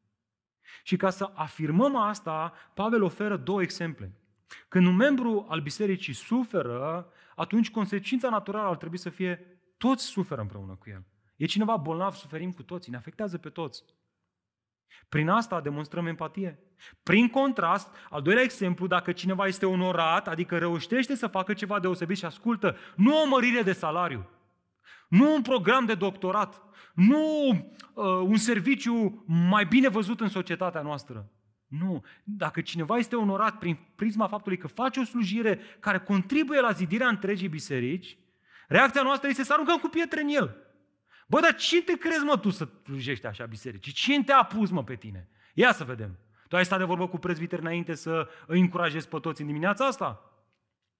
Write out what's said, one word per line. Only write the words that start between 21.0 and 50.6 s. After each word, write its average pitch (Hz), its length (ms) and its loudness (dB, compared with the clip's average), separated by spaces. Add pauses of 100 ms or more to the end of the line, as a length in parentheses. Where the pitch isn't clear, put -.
să 233 120 -4
facă 190 260 -2
ceva 202 260 -4
deosebit 180 380 -2
și 180 80 -10
ascultă, 208 500 -2 (200)
nu 277 260 6
o 302 60 4
mărire 247 340 4
de 190 120 2
salariu, 156 560 -4 (800)
nu 277 240 8
un 294 80 2
program 240 440 2
de 220 100 0
doctorat, 190 640 -2 (320)
nu, 294 560 6
uh, - 560 -4
un 185 320 2
serviciu 233 920 0
mai 175 380 4
bine 262 220 6
văzut 214 340 -2
în 220 60 0
societatea 180 540 -4
noastră. 135 500 -10 (360)
Nu. 165 360 -4 (200)
Dacă 180 380 -4
cineva 170 360 -2
este 233 180 -2
onorat 214 420 0
prin 170 220 -4 (160)
prisma 214 320 -2
faptului 202 300 -4
că 160 100 -10
face 262 320 -4
o 262 40 0
slujire 220 560 0 (200)
care 190 200 0
contribuie 262 600 2
la 240 120 4
zidirea 185 360 0
întregii 196 400 0
biserici, 147 720 -4 (500)
reacția 254 360 4
noastră 277 260 0
este 262 140 0
să 277 100 2
aruncăm 311 240 4
cu 320 100 -4
pietre 311 340 -2
în 294 60 -2
el. 226 280 0 (720)
„Bă, - 140 4
dar 320 140 6
cine 339 260 2
te 339 160 -2
crezi, 320 260 -2
mă, 285 140 2
tu 202 120 0
să 156 200 -4 (140)
slujești 135 420 -8
așa 113 200 -10
bisericii? 113 460 -14
Cine 277 320 2
te-a 269 200 6
pus, 202 260 0
mă, 170 140 -2
pe 123 120 -10
tine? 98 340 -14 (240)
Ia 226 200 6
să 160 100 -4
vedem. 113 340 -10 (300)
Tu 170 80 -4
ai 180 100 6
stat 190 120 0
de 185 60 0
vorbă 180 240 -2
cu 180 100 -8
prezbiteri 170 440 -6
înainte 170 320 -4
să 160 360 -4 (160)
îi 170 140 2
încurajezi 175 480 2
pe 160 120 -6
toți 156 220 -6
în 147 60 -6
dimineața 185 380 0
asta?” 170 460 -4 (680)